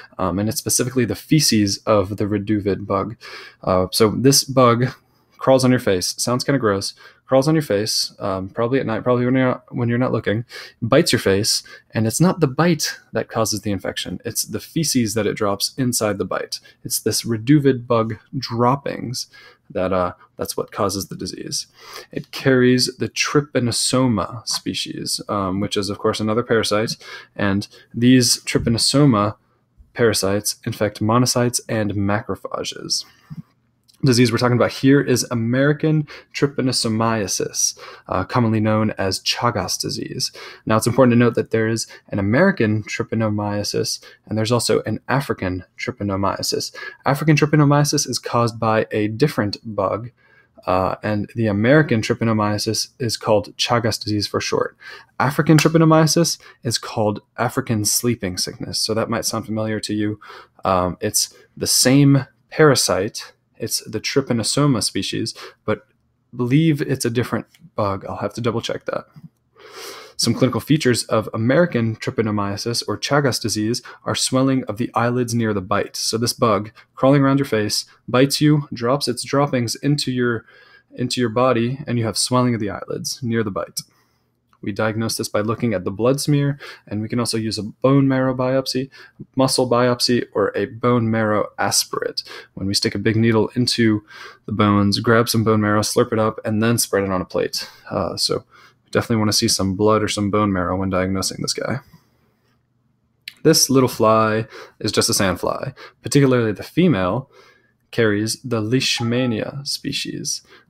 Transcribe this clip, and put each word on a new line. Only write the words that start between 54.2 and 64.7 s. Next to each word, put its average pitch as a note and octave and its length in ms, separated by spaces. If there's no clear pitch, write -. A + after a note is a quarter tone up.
for - 120
short. - 360
African D3+ 400
trypanomyosis D#3+ 800
is A2+ 160
called G#2 420
African A#2 480
sleeping G2+ 520
sickness. - 440
So - 140
that A2 160
might A2+ 140
sound A2+ 200
familiar A2 360
to - 120
you. G#2+ 280
Um, F2+ 360
it's - 340
the F#2 100
same C#3 640
parasite. A2 840
It's A2+ 200
the A2 180
trypanosoma B2+ 880